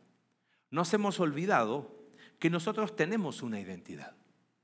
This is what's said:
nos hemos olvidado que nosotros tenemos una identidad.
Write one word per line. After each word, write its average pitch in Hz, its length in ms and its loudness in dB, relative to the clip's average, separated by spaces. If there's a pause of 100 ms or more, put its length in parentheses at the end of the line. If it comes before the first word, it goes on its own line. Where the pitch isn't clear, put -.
(720)
nos 165 220 0
hemos 208 280 2
olvidado 147 760 2 (420)
que 165 120 2
nosotros 208 460 -2
tenemos 170 460 0
una 110 180 -4
identidad. 87 540 -12 (500)